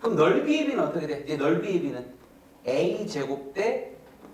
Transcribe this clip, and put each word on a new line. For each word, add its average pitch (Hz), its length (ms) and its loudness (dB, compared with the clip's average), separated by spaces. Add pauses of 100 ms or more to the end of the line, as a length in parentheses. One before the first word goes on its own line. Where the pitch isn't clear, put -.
그럼 226 160 0
넓이의 285 500 4
비는 - 160 0
어떻게 151 240 -2
돼? 143 180 -4
이제 151 120 -4
넓이의 175 460 0
비는 123 320 -6 (520)
A 175 400 0
제곱 139 460 -6
대 226 420 -2 (400)